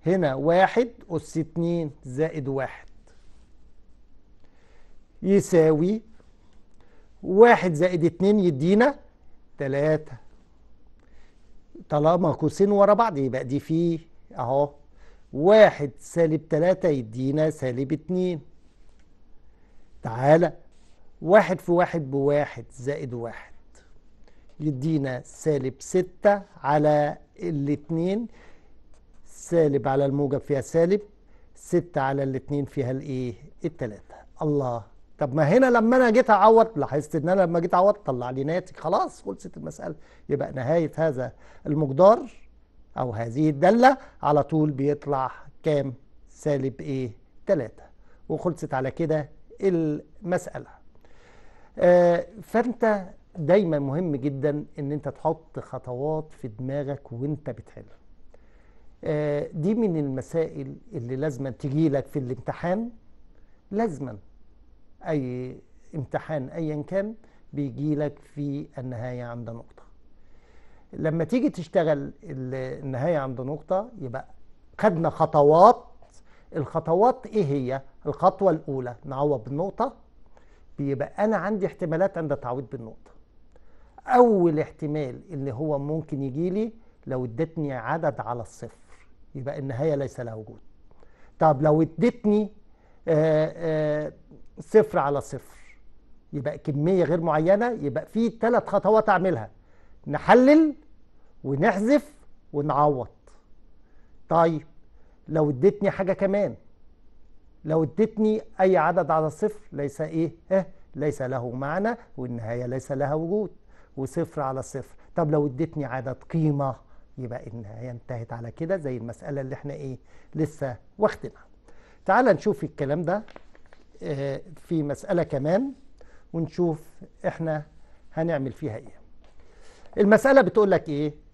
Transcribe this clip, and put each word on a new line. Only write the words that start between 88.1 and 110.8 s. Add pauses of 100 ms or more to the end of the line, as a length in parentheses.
على
الصفر، (280)
يبقى
النهاية
ليس
لها
وجود. (800)
طب
لو
ادتني، (580)
آه،
آه، (480)
صفر
على
صفر، (720)
يبقى
كمية
غير
معينة،
يبقى
في
تلات
خطوات
اعملها: (560)
نحلل (720)
ونحذف (380)
ونعوض. (1200)
طيب (640)
لو
ادتني
حاجة
كمان، (1120)
لو
ادتني (180)
اي
عدد
على
صفر (120)
ليس
ايه؟ (200)
اه، (280)